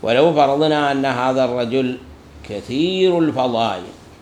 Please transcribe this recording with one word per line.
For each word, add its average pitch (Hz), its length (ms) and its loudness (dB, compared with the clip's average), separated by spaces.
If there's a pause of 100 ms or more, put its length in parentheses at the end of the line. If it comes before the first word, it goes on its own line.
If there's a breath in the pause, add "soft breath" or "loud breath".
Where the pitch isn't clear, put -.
ولو 131 300 4
فرضنا 147 580 2
أن 135 140 -2
هذا 131 400 0
الرجل 123 520 -2 (520)
كثير 170 680 0
الفضائل، 120 640 0 (380)